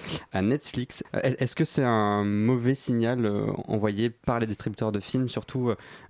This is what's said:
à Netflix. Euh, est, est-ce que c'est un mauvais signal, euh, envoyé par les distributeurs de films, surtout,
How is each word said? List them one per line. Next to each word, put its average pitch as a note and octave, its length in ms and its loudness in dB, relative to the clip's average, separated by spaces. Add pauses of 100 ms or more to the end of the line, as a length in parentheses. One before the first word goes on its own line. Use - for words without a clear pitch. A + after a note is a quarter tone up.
(320)
à F#2+ 100 0
Netflix. B2 640 -2 (120)
Euh, - 80 -2
est, C3 180 0
est-ce B2+ 140 0
que D#3+ 100 2
c'est - 180 0
un G#2 400 4
mauvais A#2 520 2
signal, A#2+ 500 0
euh, G#2 220 0 (200)
envoyé G#2+ 420 0
par A#2 300 -2
les A2+ 80 0
distributeurs G#2+ 440 -4
de G#2 80 0
films, B2+ 300 -2
surtout, A#2+ 440 -2 (360)